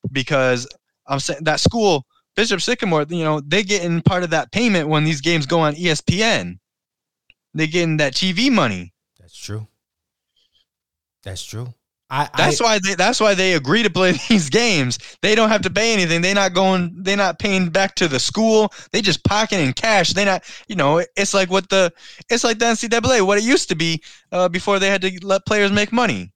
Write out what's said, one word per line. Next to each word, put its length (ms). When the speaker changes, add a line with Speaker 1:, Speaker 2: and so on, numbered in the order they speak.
Speaker 1:
because 560
I'm 120
saying 240
that 160
school, 440
Bishop 260
Sycamore, 480
you 140
know, 180
they 220
get 220
in 180
part 220
of 60
that 200
payment 380
when 160
these 160
games 260
go 140
on 160
E 120
S 120
P 200
N. 380
They 140
get 160
in 140
that 180
T 160
V 180
money. 420
Speaker 2:
That's 160
true. 320
That's 220
true. 280
I, 280
Speaker 1:
That's 240
Speaker 2:
I 40
Speaker 1:
why 140
they, 160
that's 260
why 140
they 200
agree 280
to 80
play 220
<laughs> 160
these 200
games. 500
They 120
don't 140
have 140
to 80
pay 220
anything. 300
They 120
not 200
going, 480
they 140
not 240
paying 280
back 280
to 100
the 140
school. 520
They 80
just 240
pocketing 500
cash. 360
They 140
not, 200
you 80
know, 280
it's 180
like 160
what 180
the, 240
it's 160
like 140
the 80
N 100
C 120
double 240
A, 120
what 140
it 60
used 240
to 80
be, 260
uh, 160
before 320
they 80
had 140
to 240
let 200
players 240
make 220
money. 440